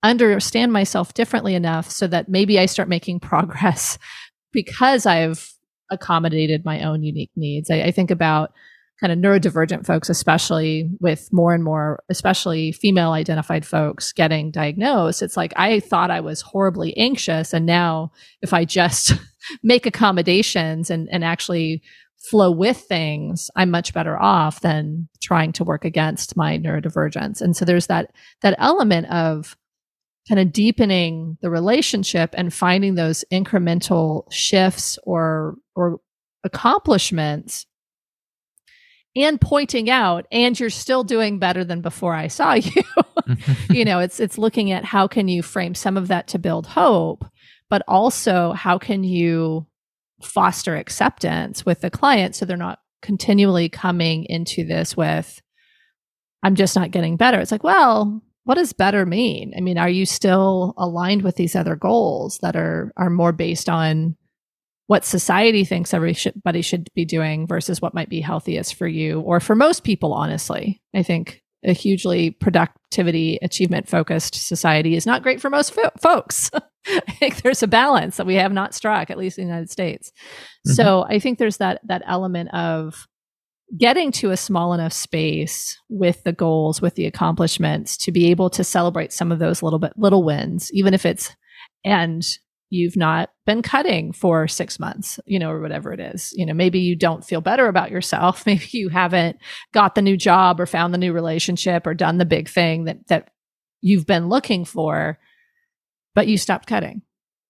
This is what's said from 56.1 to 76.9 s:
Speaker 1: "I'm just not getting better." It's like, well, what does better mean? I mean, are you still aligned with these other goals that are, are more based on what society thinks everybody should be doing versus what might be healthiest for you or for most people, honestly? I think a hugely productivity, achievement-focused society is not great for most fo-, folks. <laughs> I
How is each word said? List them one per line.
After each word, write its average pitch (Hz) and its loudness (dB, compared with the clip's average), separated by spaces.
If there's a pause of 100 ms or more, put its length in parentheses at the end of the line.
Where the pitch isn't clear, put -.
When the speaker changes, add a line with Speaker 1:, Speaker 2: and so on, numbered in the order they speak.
Speaker 1:
"I'm 190 4
just 190 2
not 180 0
getting 170 -2
better." 233 4
It's - -4
like, 214 -4
well, 220 4 (260)
what 262 4
does 349 0
better 196 2
mean? 185 -2
I - -10
mean, 180 0
are 175 2
you 185 2
still 185 2
aligned 185 0
with 190 0
these 175 -2
other 165 -2
goals - 0
that 170 -2
are, 165 -4
are 180 0
more 170 2
based 165 -4
on 160 0 (720)
what - 2
society 202 2
thinks 175 -4
everybody 170 -2
should 175 -4
be 175 -2
doing 156 -2
versus 170 -4
what 170 -4
might 165 -6
be - -6
healthiest 160 -6
for 170 -6
you 160 -2
or 170 0
for 208 2
most 294 4
people, 175 0
honestly? 156 -6 (140)
I 190 2
think 170 -4 (220)
a 185 4
hugely 180 0
productivity, 165 0
achievement-focused 170 -2
society 160 0
is 165 -2
not 240 0
great 262 0
for 277 -2
most 285 0
fo-, 453 0 (100)
folks. - 2
<laughs> - -10
I 392 -2